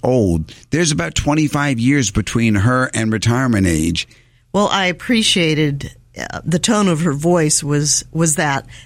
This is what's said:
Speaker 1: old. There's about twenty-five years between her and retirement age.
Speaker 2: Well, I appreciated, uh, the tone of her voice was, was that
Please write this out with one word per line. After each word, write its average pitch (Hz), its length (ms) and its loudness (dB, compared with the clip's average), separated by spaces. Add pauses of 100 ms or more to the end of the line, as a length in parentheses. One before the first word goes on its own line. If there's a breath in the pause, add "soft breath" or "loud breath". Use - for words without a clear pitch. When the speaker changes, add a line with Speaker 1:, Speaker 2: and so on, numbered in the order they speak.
Speaker 1:
old. 98 520 2 (160 loud breath)
There's 156 200 2
about 165 240 -4
twenty-five 143 640 0
years 131 320 2
between 113 440 0
her 127 400 2
and 110 180 0
retirement 110 540 0
age. 82 420 -2 (440 soft breath)
Speaker 2:
Well, 202 160 2
I 190 180 -2
appreciated, 160 1080 0 (240)
uh, - 260 -10
the 170 140 0
tone 208 300 0
of 160 140 0
her 170 100 0
voice 156 500 0
was, 147 480 -2
was 160 260 0
that 147 300 -2 (200 loud breath)